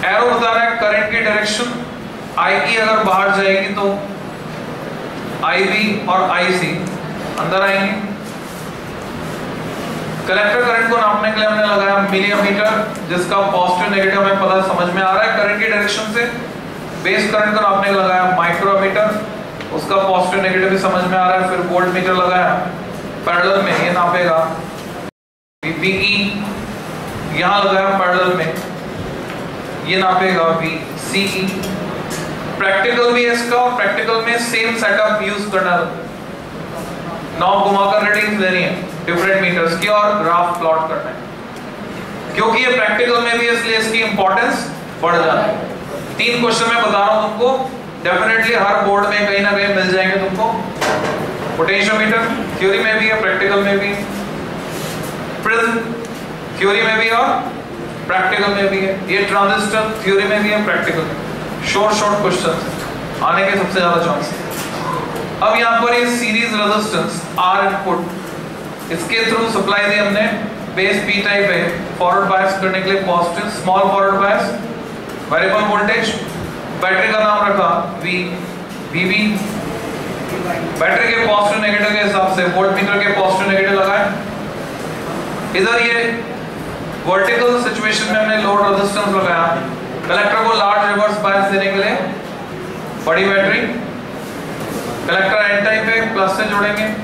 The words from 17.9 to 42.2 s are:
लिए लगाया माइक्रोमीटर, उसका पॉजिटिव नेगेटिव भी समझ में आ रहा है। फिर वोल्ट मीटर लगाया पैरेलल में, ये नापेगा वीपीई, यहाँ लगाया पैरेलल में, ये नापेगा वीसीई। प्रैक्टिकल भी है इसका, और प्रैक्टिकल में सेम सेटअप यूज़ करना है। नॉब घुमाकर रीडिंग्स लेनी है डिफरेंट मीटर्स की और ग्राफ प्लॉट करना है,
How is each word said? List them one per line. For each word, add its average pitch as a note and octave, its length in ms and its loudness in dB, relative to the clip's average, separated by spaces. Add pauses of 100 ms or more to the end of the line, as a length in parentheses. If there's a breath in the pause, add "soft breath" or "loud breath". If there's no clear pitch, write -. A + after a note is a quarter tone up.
लिए G3 100 4
लगाया F#3 340 4
माइक्रोमीटर, G3 680 2 (680)
उसका D#3 300 -2
पॉजिटिव F#3 380 2
नेगेटिव F#3 280 2
भी F#3+ 80 2
समझ F#3 260 2
में F3+ 140 2
आ F3+ 100 4
रहा F#3 120 4
है। F#3 100 0
फिर F3+ 220 0
वोल्ट F3+ 220 2
मीटर F#3 200 0
लगाया F3+ 400 2 (720)
पैरेलल F3+ 360 2
में, F3+ 120 0 (100)
ये F3 80 0
नापेगा F3+ 460 2 (1200)
वीपीई, F#3+ 540 0 (1200)
यहाँ G3 240 2
लगाया G3 340 2
पैरेलल F3+ 380 2
में, D#3+ 140 -2 (1400)
ये F3+ 100 0
नापेगा F#3 480 4 (160)
वीसीई। F#3+ 840 -2 (1120)
प्रैक्टिकल A#3+ 540 2
भी A#3+ 120 2
है A#3+ 80 2
इसका, A#3+ 240 0
और B3 200 2
प्रैक्टिकल A3 400 0 (100)
में A#3+ 160 0
सेम A3+ 340 -2
सेटअप G#3+ 460 2
यूज़ G3 280 -4
करना F#3 220 2
है। E3+ 320 -2 (1400)
नॉब G3 240 4
घुमाकर G3+ 400 4
रीडिंग्स G#3 360 2
लेनी F#3 220 2
है D#3 120 0 (320)
डिफरेंट F#3+ 360 2
मीटर्स F3 380 0
की G#3 80 -2
और G#3 340 4
ग्राफ E3+ 360 2
प्लॉट D#3+ 300 2
करना - 220 -4
है, - 60 -8 (1160)